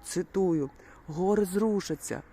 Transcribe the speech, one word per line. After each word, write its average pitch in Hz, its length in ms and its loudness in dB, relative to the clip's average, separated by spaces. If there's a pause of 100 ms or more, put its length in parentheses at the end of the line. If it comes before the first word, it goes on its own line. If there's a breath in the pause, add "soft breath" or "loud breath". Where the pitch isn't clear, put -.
цитую. 170 640 0 (360 loud breath)
«Гори 190 380 2
зрушаться, 196 800 -2 (100)